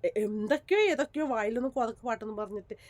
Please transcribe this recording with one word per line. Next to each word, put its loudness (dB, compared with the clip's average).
എ-, 0
എന്തൊക്കെയോ 2
ഏതൊക്കെയോ 0
വായിലൊന്ന് 0
കൊതക്ക് -2
പാട്ടെന്ന് -4
പറഞ്ഞിട്ട് -8